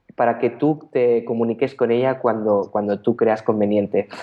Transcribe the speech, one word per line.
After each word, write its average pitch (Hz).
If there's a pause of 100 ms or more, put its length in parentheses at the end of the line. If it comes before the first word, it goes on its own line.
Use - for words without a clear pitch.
(140)
para 117
que 123
tú 147
te 120
comuniques 117
con 117
ella 127
cuando, 107
cuando 104
tú 117
creas 113
conveniente. 104 (140)